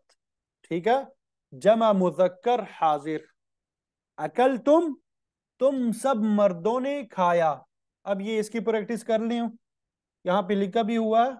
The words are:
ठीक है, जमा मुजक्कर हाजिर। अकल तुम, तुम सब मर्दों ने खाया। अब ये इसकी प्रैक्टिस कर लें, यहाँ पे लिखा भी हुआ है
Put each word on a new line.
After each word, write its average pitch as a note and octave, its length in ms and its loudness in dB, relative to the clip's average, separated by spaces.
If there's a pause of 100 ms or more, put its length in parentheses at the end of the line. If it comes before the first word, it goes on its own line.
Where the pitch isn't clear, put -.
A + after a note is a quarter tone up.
(640)
ठीक E3+ 240 -6
है, C4+ 180 2 (480)
जमा G#3+ 400 2
मुजक्कर F#3 800 0
हाजिर। D#3 560 -2 (920)
अकल B3+ 400 0
तुम, D4+ 360 4 (680)
तुम B3+ 300 0
सब C4 320 -2
मर्दों G#3 560 0
ने C#4 260 -4
खाया। F3 440 2 (560)
अब G3 160 -4
ये G#3+ 180 -2
इसकी G#3+ 200 -4
प्रैक्टिस A3 440 -4
कर A3 180 -2
लें, A#3 280 -4 (760)
यहाँ F#3 180 2
पे G3+ 120 -2
लिखा G3+ 280 0
भी A3+ 120 -2
हुआ A3+ 300 2
है C4 140 -4